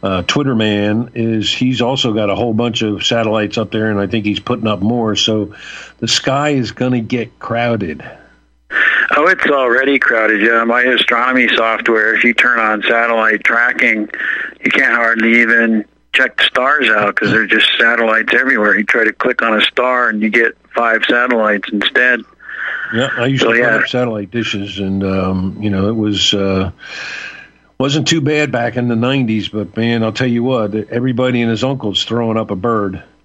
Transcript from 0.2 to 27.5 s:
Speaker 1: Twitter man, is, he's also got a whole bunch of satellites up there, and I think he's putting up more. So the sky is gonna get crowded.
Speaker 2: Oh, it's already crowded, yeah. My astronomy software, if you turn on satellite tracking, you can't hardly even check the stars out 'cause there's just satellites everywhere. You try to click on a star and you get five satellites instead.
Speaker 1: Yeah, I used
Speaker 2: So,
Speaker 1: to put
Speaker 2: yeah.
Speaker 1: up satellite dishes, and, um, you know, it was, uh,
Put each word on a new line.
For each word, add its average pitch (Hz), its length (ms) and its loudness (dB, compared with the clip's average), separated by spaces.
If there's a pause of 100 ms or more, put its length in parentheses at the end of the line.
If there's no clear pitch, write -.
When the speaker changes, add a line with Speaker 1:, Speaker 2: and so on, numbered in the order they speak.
Speaker 1:
Twitter 139 280 0
man, 107 600 0
is, 113 360 -2
he's 127 300 0
also 127 320 0
got 107 160 0
a 98 60 0
whole 117 180 -2
bunch 113 300 0
of 104 220 -2
satellites 110 520 0
up 110 140 -4
there, 110 180 -2
and 104 100 0
I 101 80 0
think 104 180 -2
he's 101 160 -2
putting 113 260 -4
up 101 140 -2
more. 110 340 0
So 107 360 0 (500)
the 113 80 -4
sky 143 400 0
is 131 220 0
gonna 127 280 0
get 113 400 -4
crowded. 117 640 -2 (1120)
Speaker 2:
Oh, 151 120 2
it's 185 180 0
already 135 540 2
crowded, 110 420 2
yeah. 117 220 2
My 117 180 2
astronomy 123 720 2
software, 113 600 2
if 107 80 0
you 120 100 2
turn 123 260 2
on 107 240 0
satellite 117 600 2
tracking, 117 680 0 (560)
you 131 60 0
can't 131 240 2
hardly 113 460 2
even 113 440 2 (280)
check 131 240 0
the - 60 0
stars 131 460 0
out 104 260 0
'cause 104 160 0
there's 110 180 0
just 113 280 4
satellites 113 560 2
everywhere. 120 420 2
You 110 80 0
try 117 200 0
to 110 100 0
click - 300 -2
on 113 120 0
a 107 60 2
star 123 480 0
and 107 120 -2
you 110 80 0
get 117 260 2 (200)
five 113 320 2
satellites 117 640 0
instead. 120 500 2 (720)
Speaker 1:
Yeah, 123 240 0
I 120 80 0
used 135 160 2
Speaker 2:
So, 117 100 4
Speaker 1:
to 117 80 4
put 123 40 4
Speaker 2:
yeah. 117 140 2
Speaker 1:
up 117 100 0
satellite 113 440 -2
dishes, 101 480 -6
and, 98 240 -2
um, 95 560 -2
you 107 120 -2
know, 98 180 0
it 113 60 0
was, 104 380 0
uh, 95 380 0 (1080)